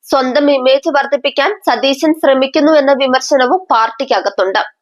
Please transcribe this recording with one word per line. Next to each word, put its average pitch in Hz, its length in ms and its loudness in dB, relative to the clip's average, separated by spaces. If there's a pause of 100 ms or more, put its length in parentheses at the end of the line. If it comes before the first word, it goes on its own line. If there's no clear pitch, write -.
സ്വന്തം 269 420 0 (100)
ഇമേജ് 269 400 0
വർദ്ധിപ്പിക്കാൻ 277 540 -2 (180)
സതീശൻ 277 440 0 (100)
ശ്രമിക്കുന്നു 285 580 2
എന്ന 269 120 2 (100)
വിമർശനവും 254 580 0 (120)
പാർട്ടിക്കകത്തുണ്ട്. 214 920 -2 (180)